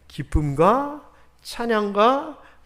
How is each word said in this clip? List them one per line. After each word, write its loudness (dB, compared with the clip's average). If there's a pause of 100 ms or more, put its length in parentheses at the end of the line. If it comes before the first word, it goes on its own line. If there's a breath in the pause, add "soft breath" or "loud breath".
기쁨과 0 (400 soft breath)
찬양과 0 (260 soft breath)